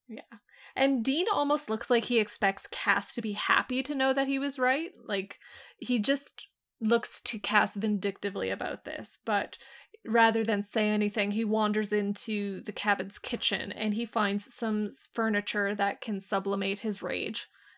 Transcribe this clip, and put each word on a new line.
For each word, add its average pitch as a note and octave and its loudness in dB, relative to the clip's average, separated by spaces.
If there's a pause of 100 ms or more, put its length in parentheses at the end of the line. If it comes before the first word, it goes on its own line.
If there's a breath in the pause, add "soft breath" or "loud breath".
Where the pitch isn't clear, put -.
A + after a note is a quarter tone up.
Yeah. A#3 -12 (540 loud breath)
And C4+ 4
Dean C#4+ 2
almost D4 2
looks A3 -2
like A#3 4
he A#3+ 2
expects G3+ 0
Cass - 0
to A3 -2
be G#3+ -4
happy G#3 0
to D4 -6
know C4 2
that C4+ 0
he C4+ 0
was C4+ -4
right. C4 0 (140)
Like, G3 -4 (380 loud breath)
he B3 0
just - 0 (340)
looks A3+ 2
to - -2
Cass G#3 2
vindictively G3 -2
about - -4
this, - -8
but G#3 -2 (480 loud breath)
rather A3+ 6
than G#3 2
say G#3+ 0
anything, G#3 2
he A3 0
wanders G#3 2
into G3+ 0
the - -8
cabin's G3+ 0
kitchen - -4
and G#3+ -2
he A#3 -2
finds G#3 0
some G#3+ 0
s-, - -10
furniture G#3 0
that G3+ -2
can G3+ -4
sublimate G3 -2
his G#3 -4
rage. - -4 (300 soft breath)